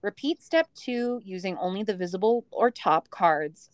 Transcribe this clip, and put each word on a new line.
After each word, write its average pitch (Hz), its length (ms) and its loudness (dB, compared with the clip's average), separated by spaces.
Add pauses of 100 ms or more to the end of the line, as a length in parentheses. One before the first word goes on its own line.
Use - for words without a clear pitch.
Repeat 277 400 -4
step 320 320 2
two 240 520 -4
using 185 320 -6
only 185 260 -2
the 202 120 -2
visible 190 560 0
or 240 200 2
top 165 380 0
cards 156 640 0